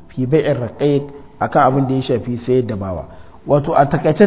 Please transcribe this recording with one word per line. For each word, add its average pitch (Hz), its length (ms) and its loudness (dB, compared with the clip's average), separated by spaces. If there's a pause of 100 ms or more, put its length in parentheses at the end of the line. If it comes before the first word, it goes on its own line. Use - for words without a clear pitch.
fi 127 180 -4
bai'ir 143 340 2
raqiq, 143 420 0 (380)
akan - 220 0
abin 135 260 2
da 131 60 -2
ya 131 80 0
shafi 120 360 -4
sayar 127 280 0
da 110 100 -6
bawa. 92 280 -8 (420)
Wato 143 280 0
a 143 120 6
takaice 156 400 2